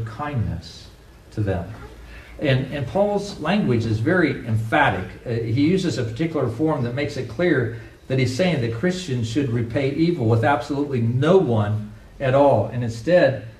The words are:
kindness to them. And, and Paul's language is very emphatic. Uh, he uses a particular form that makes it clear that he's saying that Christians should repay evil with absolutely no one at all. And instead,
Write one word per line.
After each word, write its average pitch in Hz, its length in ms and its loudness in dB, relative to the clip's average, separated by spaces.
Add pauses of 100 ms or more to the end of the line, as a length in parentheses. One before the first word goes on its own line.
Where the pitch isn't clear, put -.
kindness 107 840 -6 (440)
to 110 100 -6
them. 92 300 -2 (680)
And, 135 340 0
and 143 140 -6
Paul's 202 520 -2
language 151 460 0
is 110 140 0
very 160 480 0
emphatic. 110 600 0 (160)
Uh, 131 100 -10
he 117 340 0
uses 160 320 2
a 120 40 0
particular 147 460 -2
form 147 340 0
that 120 120 -4
makes 143 200 -4
it 117 140 -6
clear 135 500 0 (280)
that 131 100 0
he's 123 180 2
saying 170 260 2
that 117 120 0
Christians 123 560 -2
should 139 200 0
repay 127 440 -2
evil 160 340 2
with 113 160 4
absolutely 143 580 0
no 131 360 4
one 107 560 0 (260)
at 131 140 0
all. 135 400 6
And 120 100 -4
instead, - 600 2 (140)